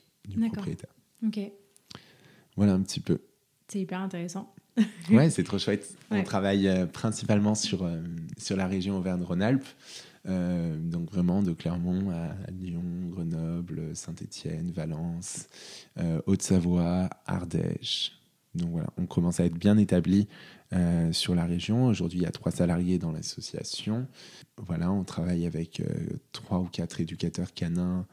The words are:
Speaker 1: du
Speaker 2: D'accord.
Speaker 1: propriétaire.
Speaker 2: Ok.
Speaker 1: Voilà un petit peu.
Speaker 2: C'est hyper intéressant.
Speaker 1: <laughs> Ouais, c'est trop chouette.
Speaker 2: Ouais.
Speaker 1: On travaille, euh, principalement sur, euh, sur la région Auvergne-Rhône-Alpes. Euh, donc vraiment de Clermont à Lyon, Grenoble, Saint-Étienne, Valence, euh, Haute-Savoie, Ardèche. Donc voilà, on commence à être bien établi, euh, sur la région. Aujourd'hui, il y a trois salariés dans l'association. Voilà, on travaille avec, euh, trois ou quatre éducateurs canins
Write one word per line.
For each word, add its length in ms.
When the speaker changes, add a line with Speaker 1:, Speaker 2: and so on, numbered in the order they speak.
Speaker 1:
du 100
Speaker 2:
D'accord. 160
Speaker 1:
propriétaire. 400
Speaker 2:
Ok. 140
Speaker 1:
Voilà 180
un 80
petit 200
peu. 180
Speaker 2:
C'est 140
hyper 180
intéressant. 540
Speaker 1:
<laughs> 60
Ouais, 180
c'est 140
trop 160
chouette. 340
Speaker 2:
Ouais. 120
Speaker 1:
On 20
travaille, 460
euh, 180
principalement 640
sur, 300
euh, 180
sur 180
la 100
région 320
Auvergne-Rhône-Alpes. 680
Euh, 540
donc 320
vraiment 320
de 80
Clermont 600
à 220
Lyon, 320
Grenoble, 840
Saint-Étienne, 760
Valence, 800
euh, 260
Haute-Savoie, 840
Ardèche. 880
Donc 140
voilà, 180
on 80
commence 360
à 40
être 120
bien 200
établi, 500
euh, 400
sur 240
la 100
région. 420
Aujourd'hui, 320
il 40
y 20
a 60
trois 200
salariés 460
dans 140
l'association. 960
Voilà, 340
on 120
travaille 420
avec, 360
euh, 40
trois 280
ou 60
quatre 360
éducateurs 520
canins 600